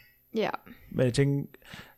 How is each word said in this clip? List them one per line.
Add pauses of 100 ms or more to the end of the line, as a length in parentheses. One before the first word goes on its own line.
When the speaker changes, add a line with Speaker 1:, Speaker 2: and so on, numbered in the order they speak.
(360)
Speaker 1:
Ja. (420)
Speaker 2:
Men
jeg
tænker, (540)